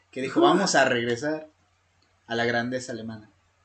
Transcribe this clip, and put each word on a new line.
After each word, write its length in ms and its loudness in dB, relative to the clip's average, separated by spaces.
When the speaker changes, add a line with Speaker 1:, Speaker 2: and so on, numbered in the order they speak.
Speaker 1:
que 100 -10
dijo, 200 0
Speaker 2:
Ujú. 80 6
Speaker 1:
"Vamos 260 2
a 80 6
regresar 640 -2
a 80 -6
la 80 0
grandeza 480 -2
alemana". 380 -12